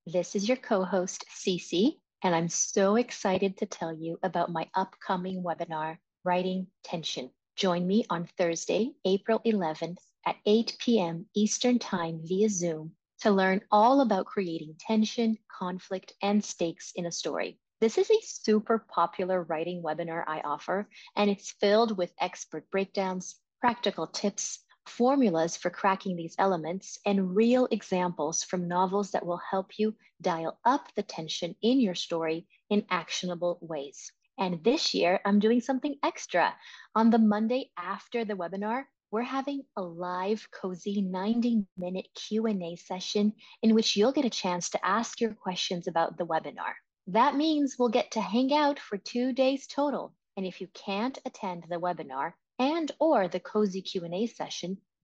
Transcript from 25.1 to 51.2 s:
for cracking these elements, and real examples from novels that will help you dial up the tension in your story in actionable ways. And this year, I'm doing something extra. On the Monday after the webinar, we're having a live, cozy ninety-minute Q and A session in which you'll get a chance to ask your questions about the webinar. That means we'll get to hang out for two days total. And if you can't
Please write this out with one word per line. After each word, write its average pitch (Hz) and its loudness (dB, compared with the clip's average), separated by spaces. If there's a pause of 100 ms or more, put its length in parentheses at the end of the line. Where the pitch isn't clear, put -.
for - -2
cracking 190 0
these 165 -10
elements, 180 -2
and 196 2
real 240 4
examples 175 -2
from 180 -4
novels 185 0
that - -2
will 175 -4 (100)
help 190 -4
you 214 0 (280)
dial 165 -2
up 269 2
the 208 -2
tension - -8
in 254 4
your 190 2
story 165 -4 (220)
in 208 2
actionable 175 -2
ways. 151 -10 (260)
And 180 -2
this 247 2
year, 175 4
I'm 202 4
doing 220 4
something 277 -2
extra. - 0 (420)
On 226 8
the 233 6
Monday 220 2
after 196 -6
the 208 -4
webinar, 196 -6 (280)
we're 226 -2
having 269 -6 (120)
a 208 -6
live, 180 -4
cozy 196 -4
ninety-minute 190 -2
Q 220 -4
and 202 -2
A 170 -8
session 208 -2 (280)
in 220 6
which 220 2
you'll 226 4
get 294 2
a 240 2
chance 180 -4
to - -4
ask 208 -2
your 226 -2
questions 180 -6
about 165 -2
the 175 -2
webinar. 156 -4 (340)
That 233 4
means 294 0
we'll 247 2
get 233 0
to 220 -2
hang 240 2
out 285 4
for - -8
two 247 -2
days 262 2
total. 277 -2 (240)
And 190 -4
if 185 -8
you 180 -10
can't 220 -4